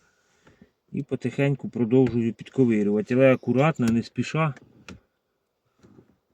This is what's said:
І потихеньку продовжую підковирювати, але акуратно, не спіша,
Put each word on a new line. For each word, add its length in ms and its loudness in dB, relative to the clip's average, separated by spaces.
І 100 -8
потихеньку 680 -4
продовжую 640 0
підковирювати, 840 0
але 180 4
акуратно, 540 0
не 160 0
спіша, 520 -4